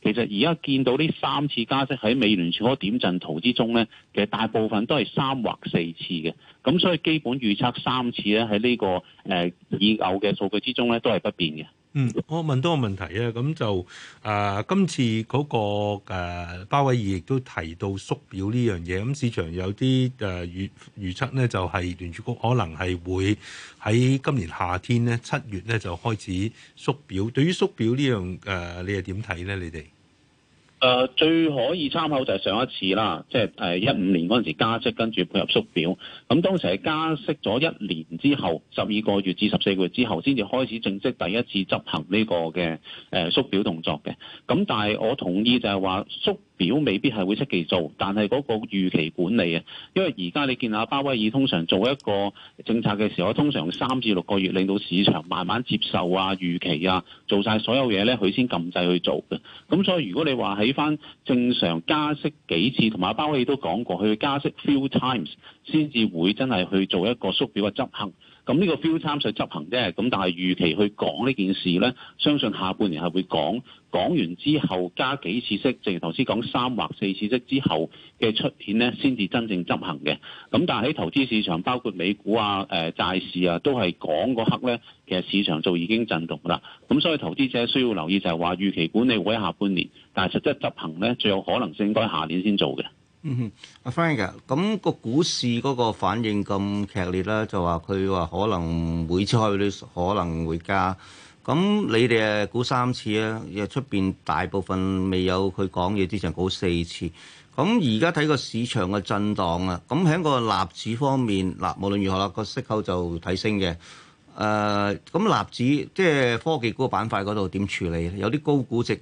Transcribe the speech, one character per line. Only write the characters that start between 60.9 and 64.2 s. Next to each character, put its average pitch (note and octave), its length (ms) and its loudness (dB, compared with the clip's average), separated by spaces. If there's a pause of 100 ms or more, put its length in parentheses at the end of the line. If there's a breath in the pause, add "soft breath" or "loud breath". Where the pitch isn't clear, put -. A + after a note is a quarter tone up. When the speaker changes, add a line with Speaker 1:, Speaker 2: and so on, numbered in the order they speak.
Speaker 1:
正 B2 300 4
常 E2+ 320 0
加 D3+ 280 2
息 - 180 -4 (160)
幾 F2+ 280 2
次， A2 140 4
同 G2 100 -2
埋 F#2 80 2
阿 G#2+ 60 0
鮑 D3+ 180 0
威 C#3+ 60 2
爾 B2 80 2
都 C#3 100 2
講 F2+ 260 -2
過， F2+ 220 -2
佢 G#2+ 120 4
加 C#3 220 0